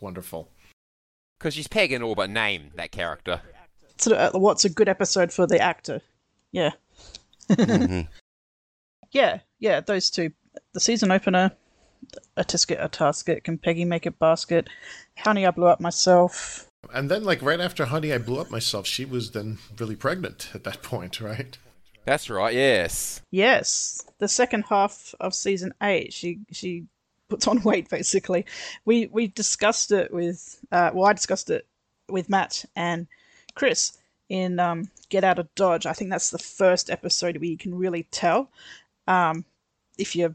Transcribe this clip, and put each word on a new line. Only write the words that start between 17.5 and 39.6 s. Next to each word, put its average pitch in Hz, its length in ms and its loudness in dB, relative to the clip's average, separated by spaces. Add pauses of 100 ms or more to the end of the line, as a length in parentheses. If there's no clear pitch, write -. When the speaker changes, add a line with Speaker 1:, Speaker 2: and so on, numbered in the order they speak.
Speaker 1:
after 170 260 -2
Honey, 151 280 -2
I 123 60 0
Blew 120 200 -4
Up 170 120 -10
Myself, 107 340 -4
she - 200 -4
was 123 260 -6
then 110 260 -6 (220)
really 110 160 -6
pregnant - 580 -6
at 101 120 -12
that - 180 -10
point, 92 380 -8
right? 113 360 -10 (480)
Speaker 2:
That's 139 240 -2
right, 104 240 0
yes. 120 800 0
Speaker 3:
Yes. - 720 0 (140)
The 202 80 -2
second 240 420 0
half - 500 0
of 220 140 -4
season 190 480 -4
eight, 202 320 0
she, 175 280 -8 (100)
she 175 320 -8 (460)
puts - 180 -2
on 220 140 2
<laughs> - 20 -10
weight, 196 260 2
basically. 190 560 0 (400)
We, 233 220 4
we 226 180 -2
discussed - 640 0
it 196 220 2
with, 175 460 -6 (120)
uh, 175 220 4
well, 185 140 4
I 208 60 6
discussed - 360 -4
it - 160 -2 (440)
with 190 200 -4
Matt - 340 0 (120)
and 175 320 -4 (480)
Chris - 420 0 (320)
in, 185 300 -2
um, 175 320 -2 (180)
Get 190 140 2
Out 185 160 4
of 165 160 -6
Dodge. 175 320 2
I 151 60 -4
think 190 180 -6
that's - 180 -2
the - 80 -8
first - 540 2
episode 175 460 -2
where 165 120 -4
you 160 80 -6
can 180 160 -10
really 180 380 -2
tell, 202 400 0 (560)
um, 170 360 2 (540)